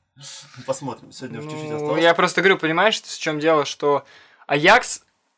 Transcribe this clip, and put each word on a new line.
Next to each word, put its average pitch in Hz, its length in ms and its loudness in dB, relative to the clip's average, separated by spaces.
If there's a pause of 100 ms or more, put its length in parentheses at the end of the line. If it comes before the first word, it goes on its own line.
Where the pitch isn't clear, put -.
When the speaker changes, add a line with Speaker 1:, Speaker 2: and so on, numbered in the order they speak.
(680)
Speaker 1:
Посмотрим, - 460 -8
сегодня 120 260 -14
уже 151 100 -12
чуть-чуть 156 220 -10
Speaker 2:
Ну, 151 60 -6
Speaker 1:
осталось. 151 260 0
Speaker 2:
я 170 120 6
просто 175 280 0
говорю, 190 160 4
понимаешь, 175 420 0
в - 180 -14
чём 151 220 -4
дело, 156 240 4
что 143 400 -2 (420)
Аякс, 170 560 2 (360)